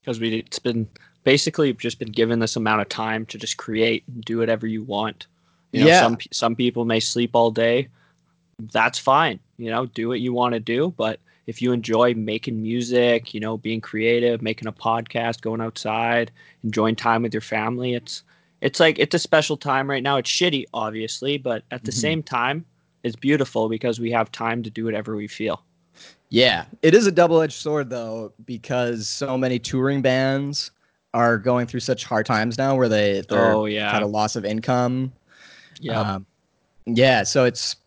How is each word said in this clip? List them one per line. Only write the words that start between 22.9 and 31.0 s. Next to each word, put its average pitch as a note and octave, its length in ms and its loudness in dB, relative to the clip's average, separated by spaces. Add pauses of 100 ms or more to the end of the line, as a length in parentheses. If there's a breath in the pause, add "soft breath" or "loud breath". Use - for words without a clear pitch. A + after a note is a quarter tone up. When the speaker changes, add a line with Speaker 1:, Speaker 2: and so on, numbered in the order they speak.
Speaker 1:
it's A#2 140 -6
beautiful C3 520 0
because A2+ 300 -4
we A#2 140 -4
have A2+ 180 0
time A#2 320 -4
to A2+ 80 -8
do A2+ 140 -8
whatever A2 320 -4
we G#2 100 -8
feel. G#2 360 -6 (680 loud breath)
Speaker 2:
Yeah, A2 360 4 (180)
it D#3+ 120 8
is A3 140 8
a F#3+ 40 2
double-edged E3 480 4
sword, D3 300 -4
though, A2+ 420 -8 (140)
because A#2+ 640 -4
so C3 280 -4
many B2+ 220 0
touring C3+ 420 0
bands C3+ 680 0 (420)